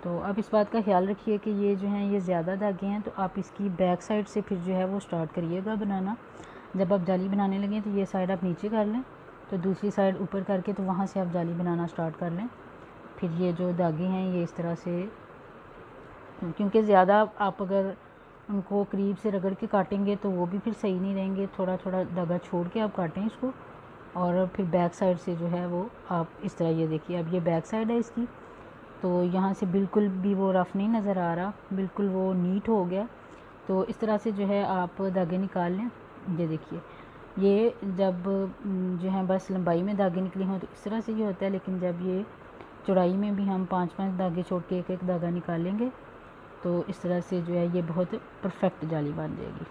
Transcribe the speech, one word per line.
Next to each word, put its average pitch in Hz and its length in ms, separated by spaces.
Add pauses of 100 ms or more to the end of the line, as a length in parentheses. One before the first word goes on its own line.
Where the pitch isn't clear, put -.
तो 175 160
अब 196 180
इस 208 140
बात 208 180
का 226 120
ख्याल 190 260
रखिए 208 300
कि 214 180
ये 202 200
जो 196 120
हैं 202 160
ये 202 160
ज़्यादा 180 360
धागे 196 300
हैं, 202 160
तो - 160
आप 190 200
इसकी 202 320
बैक 180 320
साइड 214 240
से - 140
फिर 196 200
जो 180 120
है 185 140
वो 196 140
स्टार्ट 165 320
करिएगा 180 440
बनाना। 202 400 (580)
जब 185 180
आप 196 120
जाली 185 240
बनाने 196 300
लगें 202 240
तो 208 80
ये 196 160
साइड 185 240
आप 190 140
नीचे 180 240
कर 214 180
लें, 226 160 (480)
तो 196 80
दूसरी 190 320
साइड 190 280
ऊपर 196 260
करके 196 280
तो 196 120
वहाँ 185 220
से 190 140
आप 180 120
जाली 170 220
बनाना 170 340
स्टार्ट 165 280
कर 175 140
लें। 190 180 (680)
फिर 180 140
ये 175 220
जो 180 200
धागे 170 320
हैं 185 220
ये 180 140
इस 170 140
तरह 170 200
से, 175 340 (1300)
क्योंकि 196 460
ज़्यादा 202 360 (200)
आप 196 220
अगर 196 320 (500)
उनको 202 400
करीब 196 320
से 220 140
रगड़ 196 240
के 220 140
काटेंगे 202 480
तो 196 140
वो 180 160
भी 185 120
फिर 220 160
सही 190 260
नहीं 196 140
रहेंगे। 190 340
थोड़ा 185 300
थोड़ा 185 280
धागा 175 340
छोड़ 175 280
के 226 120
आप 208 140
काटें 185 320
इसको। 254 260 (640)
और 180 300
फिर 185 220
back 175 260
side 180 240
से 175 180
जो 170 120
है 175 200
वो 175 200 (220)
आप 165 200 (140)
इस 185 120
तरह, 170 140
ये 160 180
देखिए 156 300
अब 165 160
ये 180 80
back 165 240
side 220 240
है 233 80
इसकी, 233 280 (760)
तो 180 220
यहाँ 185 300
से 196 140
बिल्कुल 196 400 (100)
भी 196 160
वो 190 180
रफ़ 185 240
नहीं 196 120
नज़र 202 300
आ 170 160
रहा, 185 180 (200)
बिल्कुल 196 360
वो 185 260
नीट 185 340
हो 214 160
गया। 185 220 (600)
तो 190 160
इस - 160
तरह 214 180
से 220 140
जो 202 140
है 202 200
आप 180 380
धागे 185 340
निकाल 185 340
लें। 220 180 (400)
ये 170 180
देखिए, 160 320 (600)
ये 202 340 (120)
जब, 185 400 (380)
उम, 185 340
जो 185 120
है 190 160
बस 185 240
लंबाई 175 320
में 202 140
धागे 185 240
निकले 190 240
हों 190 140
तो - 80
इस - 180
तरह 214 160
से 220 120
ये 220 120
होता 196 200
है, 196 80
लेकिन 185 280
जब 175 260
ये 185 180 (600)
चौड़ाई 185 280
में 202 220
भी 196 80
हम 190 220
पाँच 180 260
पाँच 190 260
धागे 180 260
छोड़ 180 180
के 180 160
एक 180 120
एक 180 160
धागा 175 260
निकालेंगे 175 580 (760)
तो 175 80 (180)
इस - 120
तरह 175 180
से 180 220
जो 175 120
है 175 140
ये 175 140
बहुत 170 320 (280)
perfect - 440
जाली 151 260
बन 156 240
जाएगी। - 340